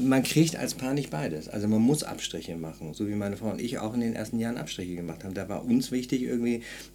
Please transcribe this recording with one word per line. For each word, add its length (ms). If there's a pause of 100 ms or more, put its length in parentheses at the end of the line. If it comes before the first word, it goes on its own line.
man 160
kriegt 320
als 180
Paar 180
nicht 180
beides. 380
Also 200
man 120
muss 220
Abstriche 540
machen, 360
so 160
wie 60
meine 220
Frau 140
und 100
ich 180
auch 160
in 60
den 140
ersten 260
Jahren 180
Abstriche 380
gemacht 280
haben. 100
Da 140
war 160
uns 280
wichtig 320
irgendwie, 380 (320)